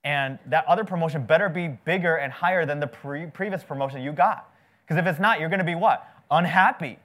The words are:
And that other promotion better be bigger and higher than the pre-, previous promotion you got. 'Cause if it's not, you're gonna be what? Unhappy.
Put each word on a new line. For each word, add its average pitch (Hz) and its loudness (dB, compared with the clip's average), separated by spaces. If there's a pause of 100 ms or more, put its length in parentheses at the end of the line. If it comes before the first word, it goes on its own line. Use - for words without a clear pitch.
And 139 -2
that 151 0
other 185 2
promotion 160 -4
better 170 4
be 170 -4
bigger 170 -2
and 139 -4
higher 175 0
than 147 -4
the 147 -2
pre-, 143 -10
previous 190 -8
promotion 135 -6
you 143 -6
got. 165 2 (400)
'Cause 160 0
if 175 2
it's 160 0
not, 202 2
you're 160 -2
gonna 185 0
be 170 -2
what? 175 2 (240)
Unhappy. 175 2